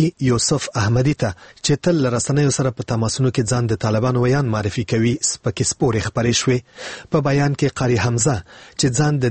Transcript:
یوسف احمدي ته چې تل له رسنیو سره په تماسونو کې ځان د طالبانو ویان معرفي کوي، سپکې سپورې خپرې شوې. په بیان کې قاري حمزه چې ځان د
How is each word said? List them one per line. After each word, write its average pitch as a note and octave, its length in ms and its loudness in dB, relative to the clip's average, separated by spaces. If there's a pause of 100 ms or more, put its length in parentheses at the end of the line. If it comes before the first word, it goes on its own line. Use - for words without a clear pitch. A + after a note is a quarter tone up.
(280)
یوسف B2+ 360 0 (180)
احمدي B2 400 2
ته A2+ 80 0 (360)
چې D3 80 2 (140)
تل E3+ 160 2
له B2+ 120 2
رسنیو C#3 420 0
سره C3 120 0 (100)
په - 100 -10
تماسونو A#2 400 0
کې A#2+ 220 0
ځان A#2+ 180 0
د A2 140 0
طالبانو A#2+ 400 0
ویان C3+ 320 2
معرفي G#2+ 280 -4 (100)
کوي، A#2 200 2 (160)
سپکې - 420 -4
سپورې A2 360 0
خپرې A#2+ 320 0
شوې. B2+ 200 0 (520)
په D#3 160 2
بیان C#3+ 320 2
کې C#3+ 200 0
قاري B2 260 2
حمزه A#2+ 300 0 (440)
چې C#3+ 80 2 (100)
ځان D3+ 220 2
د B2+ 120 2